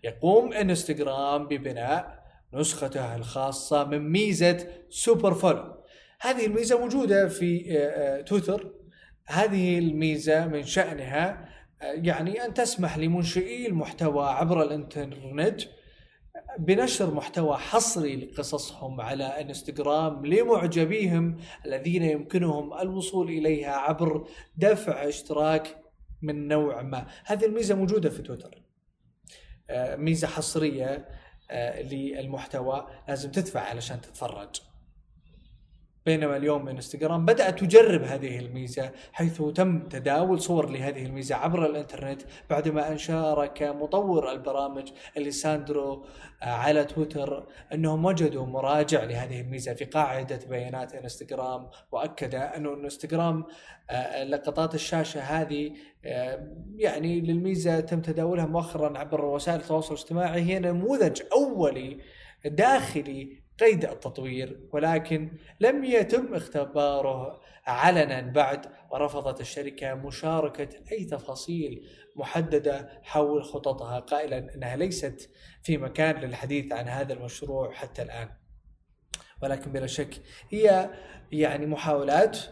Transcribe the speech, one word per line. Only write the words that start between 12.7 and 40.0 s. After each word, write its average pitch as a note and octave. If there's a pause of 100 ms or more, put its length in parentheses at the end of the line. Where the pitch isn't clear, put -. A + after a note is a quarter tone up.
لمنشئي F3+
المحتوى D3+
عبر D#3+
الإنترنت C#3+ (1000)
بنشر F#3+
محتوى D3+
حصري D#3+
لقصصهم C3
على C3+
انستغرام D3
لمعجبيهم E3+ (280)
الذين E3+
يمكنهم D3+
الوصول F#3
إليها D#3
عبر D3+ (300)
دفع D#3+
اشتراك D#3 (440)
من D3
نوع D3
ما. B2+ (180)
هذه G#3
الميزة G#3+
موجودة F#3+
في -
تويتر، - (1080)
آه، B2+
ميزة D#3+
حصرية، D3 (440)
آه، A#2+
للمحتوى، C3+ (200)
لازم C#3
تدفع F3+
علشان A#2
تتفرج. G#2 (1400)
بينما D3+
اليوم C#3+
انستغرام D#3
بدأت G3
تجرب F#3+
هذه C3
الميزة، B2+ (220)
حيث E3
تم E3
تداول D3+